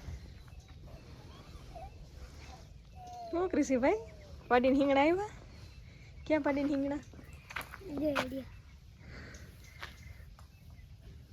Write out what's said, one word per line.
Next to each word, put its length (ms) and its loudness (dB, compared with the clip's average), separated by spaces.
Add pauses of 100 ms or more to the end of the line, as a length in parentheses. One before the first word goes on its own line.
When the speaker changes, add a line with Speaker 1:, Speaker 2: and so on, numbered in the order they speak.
(3250)
Speaker 1:
હું 160 4
ક્રિશીભાઈ, 480 6 (520)
પાડીને 280 8
હિંગણા 240 8
આવ્યા? 300 6 (960)
ક્યાં 160 6
પાડીને 260 4
હિંગણા? 320 2 (1000)
Speaker 2:
જો, 140 4 (140)
જો. 160 -4 (3000)